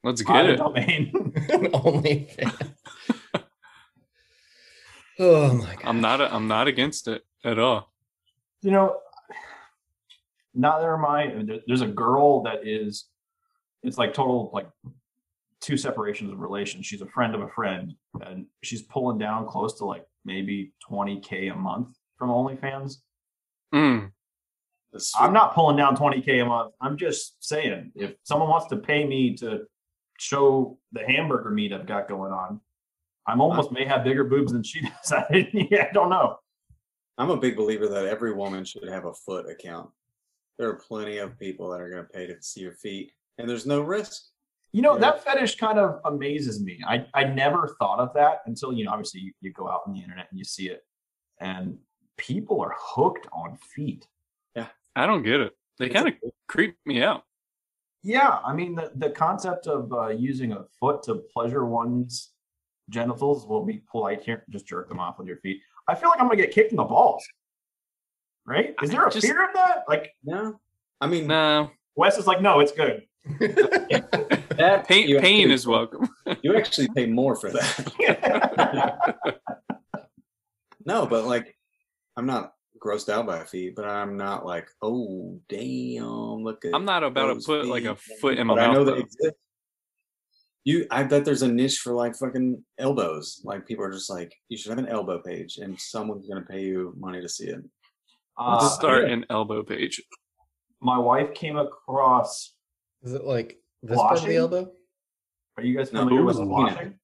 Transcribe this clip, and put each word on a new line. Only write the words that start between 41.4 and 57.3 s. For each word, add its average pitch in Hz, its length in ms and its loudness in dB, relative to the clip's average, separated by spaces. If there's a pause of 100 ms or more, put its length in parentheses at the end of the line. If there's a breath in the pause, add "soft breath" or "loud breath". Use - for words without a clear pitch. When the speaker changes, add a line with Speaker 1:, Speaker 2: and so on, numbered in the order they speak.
Speaker 4:
that 90 100 -8
are 90 100 -14
gonna 90 140 -14
pay 90 220 -14
to 87 160 -16
see - 200 -14
your 87 100 -14
feet, 98 400 -14 (260)
and 117 100 -10
there's 120 180 -6
no 143 140 0
risk. 196 420 -6 (500)
Speaker 2:
You 220 100 0
know, 294 120 6
Speaker 4:
Yeah. 202 60 0
Speaker 2:
that 294 240 2
fetish 269 320 0
kind 214 220 0
of 160 260 2
amazes 143 580 -4
me. 90 240 -8
I, 123 280 -2
I 139 100 4
never 139 540 0
thought 101 220 0
of 123 140 -2
that 147 320 4
until, 127 260 -8
you 113 120 -4
know, 107 80 -6
obviously 104 280 -8
you, 95 200 -12
you 95 120 -10
go 92 160 -12
out 90 180 -4
on 98 80 -8
the 95 60 -10
internet 92 300 -16
and 95 80 -14
you 98 60 -12
see 95 240 -10
it, - 140 -12 (580)
and 92 380 -8 (400)
people - 420 -4
are - 180 -6
hooked - 540 -2
on - 240 -12
feet. - 500 -12 (480)
Speaker 4:
Yeah. 117 120 -10 (280)
Speaker 1:
I 131 120 2
don't 190 160 2
get 123 180 2
it. 104 120 -4 (260)
They 127 80 -2
Speaker 4:
It's 127 80 -6
Speaker 1:
kinda 277 180 4 (120)
Speaker 4:
a 123 60 -8 (180)
Speaker 1:
creep - 360 0
me 127 180 0
out. 196 200 0 (800)